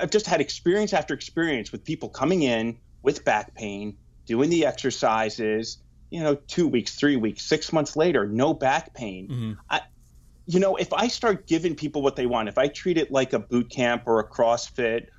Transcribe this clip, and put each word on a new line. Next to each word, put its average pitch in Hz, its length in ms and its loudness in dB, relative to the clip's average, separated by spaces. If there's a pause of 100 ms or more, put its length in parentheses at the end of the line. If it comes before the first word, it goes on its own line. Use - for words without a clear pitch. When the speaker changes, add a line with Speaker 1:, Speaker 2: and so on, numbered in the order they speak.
Speaker 1:
I've - 100 -2
just 214 160 2
had 170 140 2
experience 196 520 0
after 156 220 0
experience 143 580 -4
with - 120 -12
people 147 260 -6
coming 165 320 0
in 117 360 0 (240)
with 147 220 0
back 107 300 0
pain, 104 420 -10 (300)
doing 127 240 2
the 165 160 4
exercises, 110 1120 0 (320)
you 165 120 -6
know, 147 120 4
two 156 340 0
weeks, 120 260 0
three 143 220 2
weeks, 107 280 -2
six - 280 -2
months 151 240 0
later, 151 300 2
no 123 260 2
back 147 420 -2
pain. 98 340 -10
Speaker 2:
Mm-hmm. 113 240 -6 (180)
Speaker 1:
I, 156 100 -2 (680)
you 175 140 2
know, 196 160 2
if - 160 -4
I 214 160 2
start 226 380 0
giving 165 280 0
people 147 280 -4
what 135 140 2
they 127 100 0
want, 113 220 0
if 101 100 -2
I 139 100 4
treat 165 300 -2
it 151 120 0
like 131 220 0
a 120 60 2
boot 120 320 -2
camp 120 360 0
or 113 140 4
a 107 80 -4
CrossFit 117 800 0 (120)